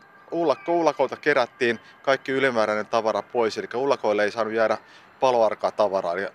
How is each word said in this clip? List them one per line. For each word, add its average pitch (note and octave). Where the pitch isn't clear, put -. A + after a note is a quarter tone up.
ullakko E3
ullakolta, D3
kerättiin A#2+
kaikki C3+
ylimääräinen A2
tavara G#2+
pois, A2+
eli G2
ullakoille A#2
ei G2+
saanut A2
jäädä A2
paloarkaa A2+
tavaraa, F#2
eli F#2+